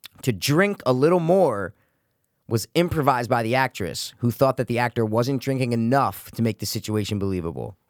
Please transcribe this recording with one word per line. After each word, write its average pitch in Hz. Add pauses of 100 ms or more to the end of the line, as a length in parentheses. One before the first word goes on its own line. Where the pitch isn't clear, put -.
(240)
To 123
drink 175
a 127
little 160
more 160 (720)
was 110
improvised 139
by 117
the 113
actress, 123
who 120
thought 135
that 120
the 117
actor 120
wasn't 120
drinking 131
enough 117
to -
make 113
the -
situation 107
believable. 82 (120)